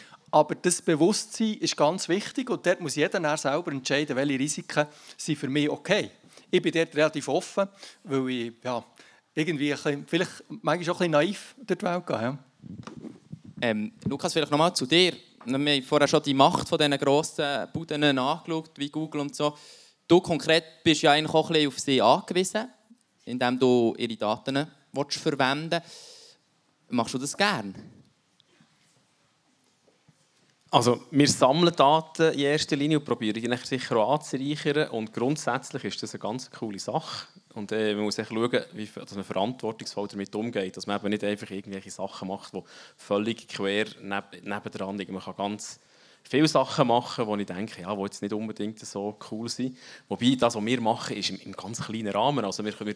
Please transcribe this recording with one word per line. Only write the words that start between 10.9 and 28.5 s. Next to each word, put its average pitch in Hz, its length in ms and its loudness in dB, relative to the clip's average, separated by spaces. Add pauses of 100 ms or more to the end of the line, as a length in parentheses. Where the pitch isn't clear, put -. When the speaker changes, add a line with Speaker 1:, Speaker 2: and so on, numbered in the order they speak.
Speaker 1:
auch 175 60 -6
ein 175 100 2
bisschen - 20 0
naiv 160 440 0 (100)
durch 175 140 -4
die - 60 -4
Welt 175 220 -4
gehe, 131 140 -2
ja. 131 160 -4 (1200)
Speaker 2:
Ähm, 110 320 0 (160)
Lukas, 143 240 -2
vielleicht 151 180 0
noch 147 60 4
mal 170 160 4
zu 139 120 -2
dir. 170 280 4 (320)
Wir 120 80 -2
haben 143 300 2
vorher 143 260 4
schon 151 120 4
die 147 120 0
Macht 139 340 6
von 165 100 0
diesen 147 200 2
grossen 143 760 0
Buden 156 320 -4
angeschaut, 151 720 0
wie 143 140 -6
Google 151 320 -6
und 143 120 -6
so. 147 240 0 (480)
Du 170 140 8
konkret 160 640 0
bist 156 180 4
ja 151 120 8
eigentlich 156 200 2
auch 156 160 2
ein 170 40 0
bisschen 151 160 4
auf 131 100 -8
sie 131 220 2
angewiesen, 185 680 2 (600)
indem 123 300 0
du 123 400 6
ihre 113 200 -4
Daten 135 500 -2 (240)
willst 139 260 -4
verwenden. 143 640 0 (1080)
Machst 117 260 0
du - 20 -2
das 135 180 -6
gern? 135 380 0 (3000)